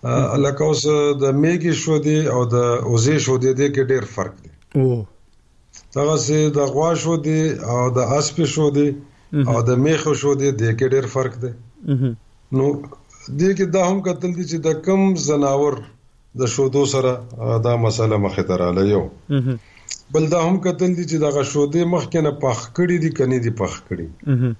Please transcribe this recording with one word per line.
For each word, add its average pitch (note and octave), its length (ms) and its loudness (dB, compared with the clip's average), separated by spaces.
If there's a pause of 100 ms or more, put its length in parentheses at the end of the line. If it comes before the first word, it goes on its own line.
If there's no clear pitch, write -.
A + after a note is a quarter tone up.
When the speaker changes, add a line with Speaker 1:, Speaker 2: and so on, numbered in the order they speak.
Speaker 1:
آه، B2 320 0
Speaker 2:
مهم. C#3+ 60 2
Speaker 1:
لکه C#3 240 0
اوس D3 220 0 (340)
د - 20 0
میږي D#3 500 2
شودې D3+ 540 0
او B2 180 0
د A#2 100 0 (300)
وزې A#2+ 320 2
شودې، C3 360 2
دې C#3 220 2
کې C3+ 160 2
ډېر C3 120 0 (120)
فرق - 180 -6 (100)
دی. - 360 -6
Speaker 2:
او. B2 260 0 (880)
Speaker 1:
دغسې D3 600 2
د - 20 2
غوا C#3+ 380 0
شودې D#3 680 -2
او B2 260 0
د A#2+ 80 -2
اسپې C#3+ 480 0
شودې D3 480 0 (400)
Speaker 2:
مهم. C#3 160 0
Speaker 1:
او A#2 120 2
د A#2 80 0
میخو D3 440 2
شودې، C#3 380 0
دې A2+ 280 -2
کې C3 140 2
ډېر C3+ 120 2
فرق B2+ 360 -4
دی. B2 120 -8 (320)
Speaker 2:
مهم. C3 320 0 (360)
Speaker 1:
نو C#3+ 280 0 (580)
دې F#3 180 2
کې F#3+ 60 0
دا F3+ 220 2
هم F#3+ 160 0
کتل F3+ 320 -4
دي F3 100 -6
چې D#3+ 120 -8
د D#3 180 0
کم F#3+ 420 2
زناور C#3+ 580 2 (680)
د B2+ 60 0
شودو C3+ 400 2
سره، B2+ 360 0 (180)
آه، A#2 180 0
دا A#2+ 180 2
مسله A2+ 420 2
مخې G2 260 0
ته F2+ 120 0
راغله، F2 300 2
یو. G2+ 240 2 (200)
Speaker 2:
مهم. C3 300 -2 (520)
Speaker 1:
بل D#3 180 0
دا E3+ 120 2
هم F3+ 160 2
کتل F3+ 380 0
دي E3+ 100 -4
چې D#3 100 -4
دغه D3 280 0
شودې D3 420 0
مخکې E3+ 300 -2
نه D#3+ 160 2
پخ C3+ 460 -4
کړي F3 240 2
دي D#3+ 80 0
که C3 160 0
نه B2+ 120 0
دي A#2 120 0
پخ A2 400 -4
کړي. E2+ 180 -8 (200)
Speaker 2:
مهم. B2 320 0